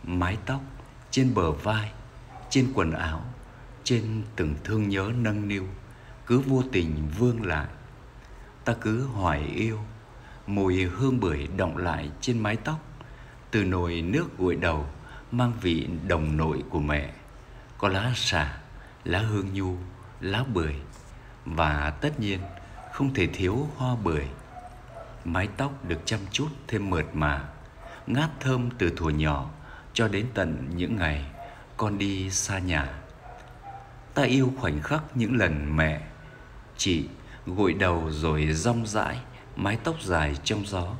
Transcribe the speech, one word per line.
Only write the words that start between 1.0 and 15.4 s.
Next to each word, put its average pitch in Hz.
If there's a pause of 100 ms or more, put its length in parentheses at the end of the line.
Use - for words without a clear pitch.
trên 131
bờ 87
vai, 107 (580)
trên 127
quần 87
áo, 80 (580)
trên 110 (120)
từng 78
thương 104
nhớ 98
nâng 104
niu, 98 (580)
cứ 120
vô 135
tình 78 (100)
vương 117
lại. 78 (1000)
Ta 117
cứ 113
hoài 92 (160)
yêu, 110 (680)
mùi 95
hương 117
bưởi 76 (100)
đọng 87
lại 80 (120)
trên 117
mái 107
tóc, 156 (720)
từ 107
nồi 87
nước 98
gội 90
đầu 78 (460)
mang 120